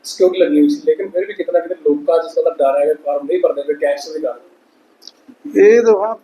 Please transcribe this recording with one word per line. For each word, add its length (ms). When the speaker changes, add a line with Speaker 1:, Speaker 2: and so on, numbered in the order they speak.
Speaker 1:
ਸਿਕਿਉਰਿਟੀ 340
ਲੱਗੀ 220
ਹੋਈ 80
ਸੀ, 160
ਲੇਕਿਨ 240
ਫਿਰ 180
ਵੀ 80
ਕਿਤੇ 180
ਨਾ 80
ਕਿਤੇ 140
ਲੋਕਾਂ 440
'ਚ 80
ਇਸ 100
ਗੱਲ 80
ਦਾ 60
ਡਰ 300
ਹੈ 140
ਕਿ 80
ਫਾਰਮ 240
ਨਹੀਂ 140
ਭਰਦੇ 220
ਪਏ 120
ਗੈਂਗਸਟਰ 380
ਦੇ 80
ਕਾਰਨ। 200
Speaker 2:
ਇਹ 240
ਤਾਂ 100
ਹੁਣ 320